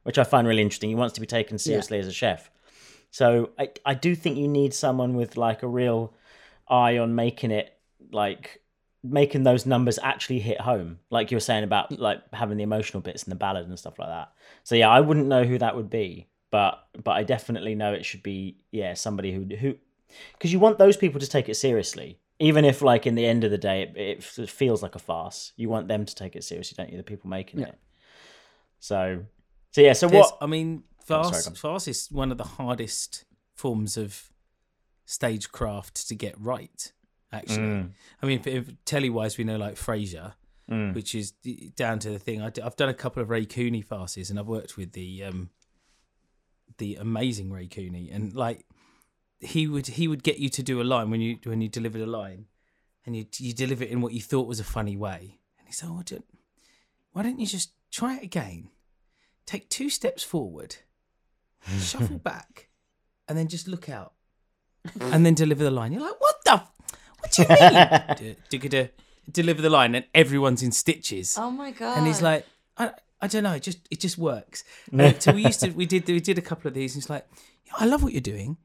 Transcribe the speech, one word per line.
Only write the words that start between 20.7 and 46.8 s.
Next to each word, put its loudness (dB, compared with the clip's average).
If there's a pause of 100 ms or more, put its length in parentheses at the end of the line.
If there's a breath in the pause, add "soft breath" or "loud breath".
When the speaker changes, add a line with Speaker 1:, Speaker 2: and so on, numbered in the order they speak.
Speaker 1:
those 10
people 0
to -4
take -2
it -4
seriously, -2 (220)
even 6
if, 6
like, 6
in 2
the 2
end 4
of 2
the 0
day, -2
it, -10
it -6
f-, -14
feels 0
like -10
a -12
farce. -8
You -6
want -4
them -2
to -16
take -12
it -12
seriously, -12
don't -12
you? -14
The -14
people -14
making -10
Speaker 2:
Yeah. -6
Speaker 1:
it. -20 (1000 soft breath)
So, -4 (480)
so 6
yeah, 12
so 4
Speaker 3:
There's, 12
Speaker 1:
what? -4
Speaker 3:
I -4
mean, -4 (180)
Speaker 1:
Oh, -20
sorry, 0
Speaker 3:
farce, -2
Speaker 1:
go -10
on. -16
Speaker 3:
farce -6
is -8
one -2
of -6
the -10
hardest -8 (320)
forms -4
of -10 (760)
stagecraft -6
to -8
get -10
right, -10 (400)
actually. -6 (100)
Speaker 1:
Mm. -4 (320 soft breath)
Speaker 3:
I -6
mean, -2
if, -8
if -6 (160)
telly-wise, -2
we -4
know, -4
like, -8
Frasier, -8 (380)
Speaker 1:
Mm. -4
Speaker 3:
which -8
is -8
d-, -16
down -4
to -8
the -8
thing. -8
I -6
d-, -12
I've -10
done 0
a -2
couple -8
of -6
Ray -2
Cooney -4
farces, -12
and -6
I've -10
worked -10
with -14
the, -14
um, -10 (1300)
the -8